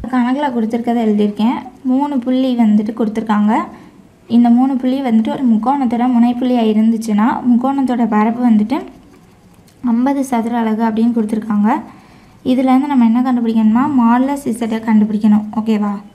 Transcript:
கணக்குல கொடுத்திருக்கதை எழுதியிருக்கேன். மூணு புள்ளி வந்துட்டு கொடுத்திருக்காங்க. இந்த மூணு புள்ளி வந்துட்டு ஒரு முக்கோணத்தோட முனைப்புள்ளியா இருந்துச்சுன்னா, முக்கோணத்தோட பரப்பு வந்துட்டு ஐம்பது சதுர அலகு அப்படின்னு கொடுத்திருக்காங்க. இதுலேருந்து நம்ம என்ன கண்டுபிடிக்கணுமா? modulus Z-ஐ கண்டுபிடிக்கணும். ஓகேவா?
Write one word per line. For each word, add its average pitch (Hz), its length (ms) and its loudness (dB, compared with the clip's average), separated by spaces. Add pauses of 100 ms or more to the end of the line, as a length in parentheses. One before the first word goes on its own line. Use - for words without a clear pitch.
(120)
கணக்குல 254 420 -2
கொடுத்திருக்கதை 233 520 -2
எழுதியிருக்கேன். 208 520 0 (260)
மூணு 269 360 -2
புள்ளி 254 380 -2
வந்துட்டு 214 420 2
கொடுத்திருக்காங்க. 214 540 0 (720)
இந்த 240 220 4
மூணு 254 260 2
புள்ளி 254 260 -2
வந்துட்டு 220 280 0
ஒரு 269 220 -4
முக்கோணத்தோட 240 520 0 (120)
முனைப்புள்ளியா 240 560 2
இருந்துச்சுன்னா, 220 560 0 (220)
முக்கோணத்தோட 247 580 0
பரப்பு 233 420 0
வந்துட்டு 214 280 2 (1080)
ஐம்பது 254 400 0
சதுர 233 320 -2
அலகு 220 260 0
அப்படின்னு 226 340 0
கொடுத்திருக்காங்க. 214 520 0 (760)
இதுலேருந்து 262 460 2
நம்ம 247 140 4
என்ன 233 160 2
கண்டுபிடிக்கணுமா? 233 640 2 (180)
modulus 262 460 0 (120)
Z-ஐ 220 200 -4
கண்டுபிடிக்கணும். 214 680 2 (140)
ஓகேவா? 214 320 -2 (240)